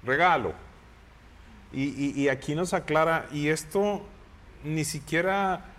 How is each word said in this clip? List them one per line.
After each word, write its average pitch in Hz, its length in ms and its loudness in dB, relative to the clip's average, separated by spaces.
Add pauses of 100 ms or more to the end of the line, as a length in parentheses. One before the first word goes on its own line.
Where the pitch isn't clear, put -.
Regalo. 135 480 4 (1200)
Y, 135 120 -2
y, 139 280 -2 (100)
y 139 60 4
aquí 135 260 0
nos 175 200 0
aclara, 160 580 2
y 147 160 0
esto 202 540 0 (640)
ni 156 200 -2
siquiera 185 800 0 (140)